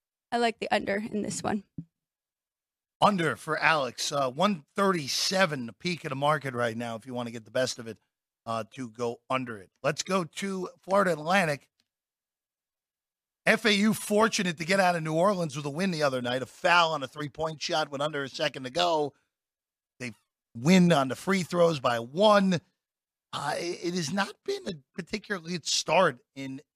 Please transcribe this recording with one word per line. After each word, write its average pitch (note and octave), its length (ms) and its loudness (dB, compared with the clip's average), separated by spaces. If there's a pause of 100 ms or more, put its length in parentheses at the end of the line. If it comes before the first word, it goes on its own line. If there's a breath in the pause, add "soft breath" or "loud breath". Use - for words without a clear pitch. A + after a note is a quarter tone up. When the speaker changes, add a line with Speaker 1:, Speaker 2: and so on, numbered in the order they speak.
(320)
Speaker 1:
I A#3+ 60 0
like A#3 200 0
the - 140 -6
under G3+ 240 0
in G#3+ 260 -6
this - 180 -6
one. G#3 220 -4 (1400)
Speaker 2:
Under E3+ 360 2
for D#3 220 -6
Alex, D3 520 0
uh, C#3+ 180 0
one D#3+ 360 0 (100)
thirty-seven, F3+ 920 0
the A2+ 60 -10
peak F3 320 -6
of D#3 40 -6
the C3+ 80 -4
market C#3 360 0
right A#2+ 240 -2
now, A#2 200 -6
if A2 100 -14
you B2+ 80 -12
wanna A#2+ 160 -6
get A#2 140 -12
the G#2+ 80 -20
best B2+ 260 0
of A#2 80 -12
it, A2 120 -12 (460)
uh, A2+ 280 -4
to B2+ 160 -10
go A#2 320 -6 (100)
under B2 280 -4
it. F2+ 120 -20 (140)
Let's C#3+ 180 0
go F#3+ 220 0
to F#3+ 440 -6 (120)
Florida F#3+ 320 2
Atlantic. D#3+ 560 0 (1800)
F G#3+ 200 4
A G#3+ 80 4
U G#3 220 4
fortunate G#3 640 0
to E3 60 -8
get F#3+ 160 2
out F3+ 160 4
of D#3+ 80 -4
New D#3 100 -2
Orleans F3 400 2
with D3 120 -6
a D3 40 -4
win F3+ 220 -2
the D3+ 100 -2
other C3 180 2
night. B2 220 -2
A A#2 40 -8
foul E3+ 460 2
on C#3+ 120 -4
a - 20 -10
three-point D3+ 560 -6
shot D#3 280 -2
went C#3 120 -4
under D3 220 -4
a C3+ 40 -8
second D3 360 -6
to B2+ 60 -8
go. D#3 420 0 (880)
They A#2+ 120 -8 (420)
win F3 380 6
on C3+ 160 2
the A#2+ 80 -4
free F#3+ 260 -2
throws E3+ 380 2
by A#2+ 200 0
one. F#3+ 600 4 (720)
Uh, D3 240 -4
it, F3 260 -6
it F3 120 -4
has E3 180 -2
not G3+ 220 -2 (100)
been G4 240 -6
a F#3+ 60 -6 (200)
particularly F3+ 580 -8
good E3+ 140 -6
start D#3+ 520 4 (160)
in C3+ 260 -10 (160)